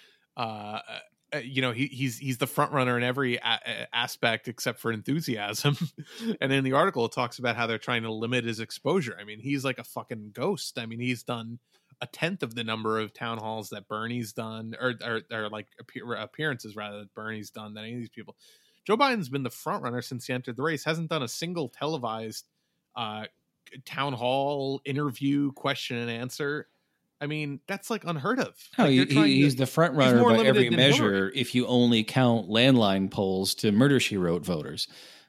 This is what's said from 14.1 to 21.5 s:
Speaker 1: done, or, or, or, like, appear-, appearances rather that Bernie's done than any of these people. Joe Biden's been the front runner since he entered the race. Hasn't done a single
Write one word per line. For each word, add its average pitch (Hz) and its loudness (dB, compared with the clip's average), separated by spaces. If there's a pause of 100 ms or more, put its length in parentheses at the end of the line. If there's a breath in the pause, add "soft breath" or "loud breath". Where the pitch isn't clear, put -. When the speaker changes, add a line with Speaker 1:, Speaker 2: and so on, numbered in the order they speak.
Speaker 1:
done, 110 -10
or, 123 0 (120)
or, 113 -4
or, 110 -4
like, 107 -10 (120)
appear-, 120 -12
appearances 110 -6
rather 104 -10
that 101 -20
Bernie's 107 -10
done 107 -16
than 107 -14
any 117 -12
of 123 -10
these 113 -12
people. 101 -18 (480 soft breath)
Joe 208 2
Biden's 240 2
been 135 -4
the 117 -4
front 185 -6
runner 120 -4
since - -10
he 131 -6
entered 127 -6
the 131 -4
race. 156 -2
Hasn't 160 -2
done 156 -2
a 113 -6
single 170 -6